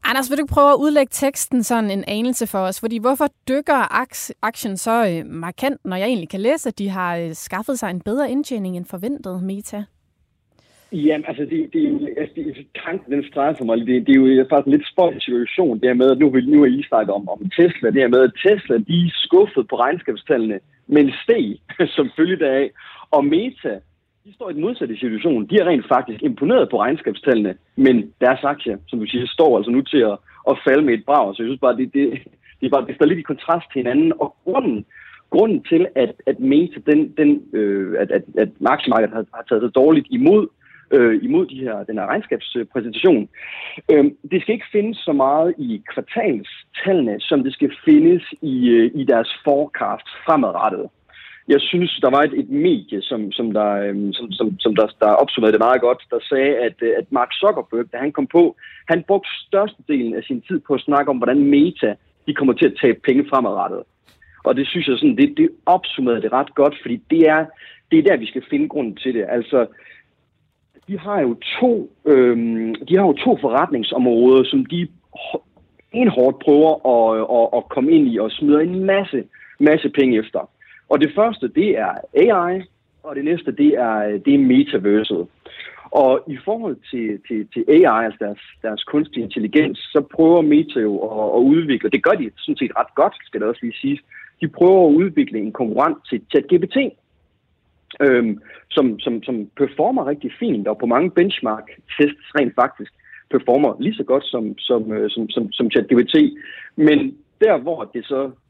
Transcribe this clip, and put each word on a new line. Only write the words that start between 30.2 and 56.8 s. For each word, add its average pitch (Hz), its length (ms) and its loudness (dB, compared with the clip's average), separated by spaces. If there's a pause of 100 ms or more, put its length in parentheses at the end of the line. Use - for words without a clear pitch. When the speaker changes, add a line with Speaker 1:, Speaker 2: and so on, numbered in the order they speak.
Speaker 2:
at 131 80 0 (100)
falde 143 180 4
med 123 80 2
et 107 120 -4
brag. 117 300 0
Så 117 80 -8
jeg 113 40 -6
synes 131 120 -8
bare, 123 180 0
det, 127 160 -6
det, 139 100 0 (560)
det 131 60 -4
er 120 40 -4
bare, 131 180 -2
det - 80 -12
står 147 100 2
lidt 170 140 0
i 151 120 -12
kontrast 165 400 -4
til 135 80 -4
hinanden. 143 400 0
Og 143 240 -6
grunden, 180 420 -4 (440)
grunden 208 340 2
til, 170 320 0
at, 123 180 0 (120)
at 127 140 -2
Meta, 143 460 0
den, 151 320 0
den, 147 260 2 (100)
øh, 98 460 -2
at, - 120 -2
at, - 120 -2 (140)
at 107 120 0 (160)
aktiemarkedet 113 480 0
har, 110 200 -6
har 113 160 -16
taget 113 140 0
så 120 40 -4
dårligt 143 420 4
imod, 175 380 4 (440)
øh, 113 320 4
imod 156 220 0
de 135 100 -18
her, 113 280 -8
den 107 140 -8
her 98 80 -4
regnskabspræsentation, 117 1200 -2 (640)
øh, 147 140 6 (260)
det 175 100 0
skal 214 120 -4
ikke - 180 -8
findes 214 260 -2
så 160 160 -6
meget 147 440 0
i 113 260 -8 (100)
kvartalstallene, 143 1300 -4
som 139 240 -2
det 131 100 -4
skal - 180 -2 (140)
findes 160 380 6 (180)
i, 127 280 0
øh, 117 260 4
i 139 80 -4
deres 117 260 2 (140)
forecast 139 640 -2 (180)
fremadrettet. 104 640 0 (600)
Jeg 139 140 4
synes, - 400 -4
der 131 80 2
var 139 120 2
et, 143 120 0
et 120 160 -4
medie, 143 520 -2
som, 107 300 -8
som 113 220 -6
der, 104 180 0
øhm, 101 420 -4
som, 110 180 -12
som, 101 280 -6
som 107 160 -2
der, 107 120 2 (120)
der 107 80 2
opsummerede 110 440 2
det 107 160 2
meget 127 140 2
godt, 123 200 0 (100)
der 117 80 -4 (100)
sagde, 139 280 0
at, 117 240 -2